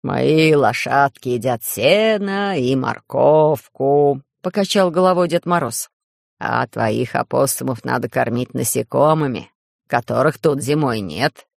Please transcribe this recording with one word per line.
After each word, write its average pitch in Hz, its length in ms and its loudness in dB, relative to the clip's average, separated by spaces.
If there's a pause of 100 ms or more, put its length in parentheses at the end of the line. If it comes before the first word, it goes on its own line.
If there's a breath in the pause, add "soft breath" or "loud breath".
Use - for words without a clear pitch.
"Мои 147 520 2
лошадки 135 720 0
едят 120 340 -2
сено 196 960 0
и 127 160 0
морковку", — 139 1500 0 (200)
покачал 190 480 0
головой 180 380 2
Дед 170 160 -2
Мороз. 160 460 -4 (480)
"А 117 280 -2
твоих 113 480 -4
опоссумов 127 720 -2
надо 123 240 -4
кормить 123 460 -4
насекомыми, 135 1000 -2 (360)
которых 127 500 -2
тут 143 240 0
зимой 131 380 -2
нет. 95 460 -6 (120)